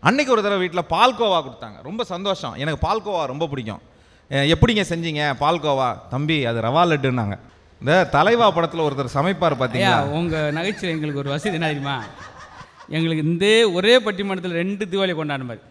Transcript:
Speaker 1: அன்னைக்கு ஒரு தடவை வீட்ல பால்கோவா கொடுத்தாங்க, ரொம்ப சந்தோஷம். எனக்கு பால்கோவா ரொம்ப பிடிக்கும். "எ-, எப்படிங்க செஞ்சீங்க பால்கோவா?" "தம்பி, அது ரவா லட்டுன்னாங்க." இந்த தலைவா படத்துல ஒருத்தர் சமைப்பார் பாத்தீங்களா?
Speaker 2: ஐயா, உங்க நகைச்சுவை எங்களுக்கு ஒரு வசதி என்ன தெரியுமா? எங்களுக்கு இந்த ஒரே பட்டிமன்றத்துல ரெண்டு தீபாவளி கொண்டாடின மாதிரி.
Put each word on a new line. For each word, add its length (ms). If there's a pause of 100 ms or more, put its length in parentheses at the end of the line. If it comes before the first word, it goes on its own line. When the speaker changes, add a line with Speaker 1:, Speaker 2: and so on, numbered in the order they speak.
Speaker 1:
அன்னைக்கு 320
ஒரு 100
தடவை 260
வீட்ல 220
பால்கோவா 520
கொடுத்தாங்க, 400
ரொம்ப 220
சந்தோஷம். 500
எனக்கு 340
பால்கோவா 360
ரொம்ப 220
பிடிக்கும். 340 (500)
"எ-, 240
எப்படிங்க 260
செஞ்சீங்க 600
பால்கோவா?" 580 (120)
"தம்பி, 340
அது 160
ரவா 240
லட்டுன்னாங்க." 540 (400)
இந்த 260
தலைவா 520
படத்துல 320
ஒருத்தர் 260
சமைப்பார் 460
பாத்தீங்களா? 140
Speaker 2:
ஐயா, 300
உங்க 460
நகைச்சுவை 440
எங்களுக்கு 260
ஒரு 100
வசதி 220
என்ன 140
தெரியுமா? 360 (840)
எங்களுக்கு 360
இந்த 460
ஒரே 280
பட்டிமன்றத்துல 520
ரெண்டு 340
தீபாவளி 260
கொண்டாடின 320
மாதிரி. 180 (100)